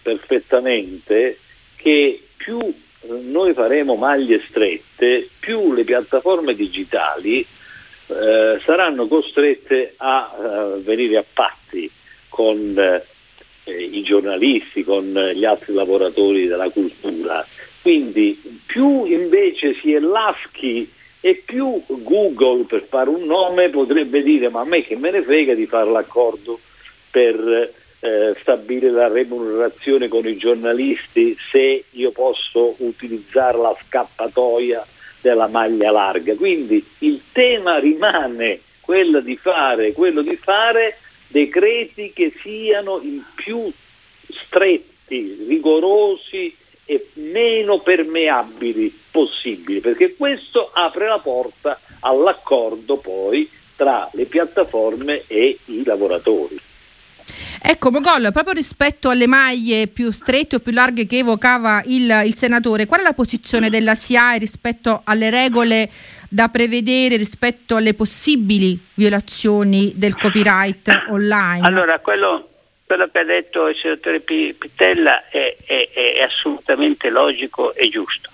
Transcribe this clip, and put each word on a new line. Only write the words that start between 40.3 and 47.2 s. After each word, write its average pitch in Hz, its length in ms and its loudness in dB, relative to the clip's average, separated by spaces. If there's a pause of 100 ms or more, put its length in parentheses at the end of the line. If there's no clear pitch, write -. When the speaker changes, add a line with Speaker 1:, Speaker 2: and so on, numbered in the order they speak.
Speaker 1:
fare 220 600 0 (300)
decreti 208 840 -2
che 165 180 -2 (100)
siano 208 600 -4
il 143 220 -10 (100)
più 220 340 -8 (600)
stretti, 123 1160 -2
rigorosi 180 1080 0 (340)
e - 260 -4
meno 202 640 0